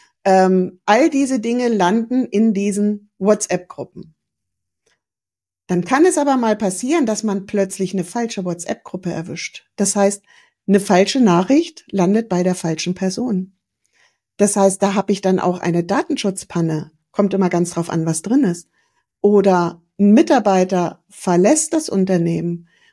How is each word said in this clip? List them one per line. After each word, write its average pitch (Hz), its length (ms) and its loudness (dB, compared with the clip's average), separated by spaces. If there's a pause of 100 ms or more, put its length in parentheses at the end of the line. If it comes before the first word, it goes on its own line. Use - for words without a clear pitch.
(240)
Ähm, 185 640 2
all 247 240 4
diese 262 300 0
Dinge 240 280 -2
landen 226 560 0
in 220 300 0
diesen 208 640 -2
WhatsApp-Gruppen. - 960 -4 (1500)
Dann 180 180 -2
kann 269 200 2
es 349 140 2
aber 285 180 2
mal 226 200 0
passieren, 254 500 -2
dass 214 160 -4
man 202 240 -4
plötzlich 196 480 -4
eine 185 100 -2
falsche 226 400 -6
WhatsApp-Gruppe 180 640 -8
erwischt. - 560 -12 (100)
Das 196 180 -2
heißt, 202 280 0 (440)
eine 196 140 4
falsche 196 400 2
Nachricht 214 680 2
landet 202 380 0
bei 180 140 -2
der 180 120 0
falschen 175 400 -4
Person. 190 640 -4 (800)
Das 196 200 2
heißt, 196 260 2
da 196 120 0
hab 202 160 -2
ich 196 100 0
dann 190 180 0
auch 180 220 -2
eine 170 240 -2
Datenschutzpanne. 190 1080 -4 (220)
Kommt 202 220 0
immer 190 160 0
ganz 175 200 -2
drauf 170 200 -6
an, 160 140 -4
was 160 180 -4
drin 262 220 0
ist. 175 240 -4 (520)
Oder 190 600 2 (200)
ein 202 120 6
Mitarbeiter 196 960 2
verlässt 196 640 0
das 311 160 -4
Unternehmen 170 800 -2 (240)